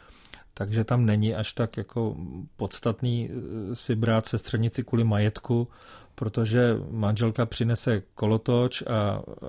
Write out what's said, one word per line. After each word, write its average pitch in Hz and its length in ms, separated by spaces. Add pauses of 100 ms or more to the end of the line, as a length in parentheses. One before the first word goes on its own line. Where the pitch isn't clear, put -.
(540)
takže 107 300
tam 123 220
není 107 300
až - 180
tak 117 240
jako 113 380 (400)
podstatný, 117 760
eh, 104 460
si 117 200
brát 113 300
sestřenici 113 580
kvůli 113 200
majetku, 110 640 (480)
protože 113 640 (140)
manželka 110 540
přinese 113 560 (140)
kolotoč 120 640
a, 104 400 (280)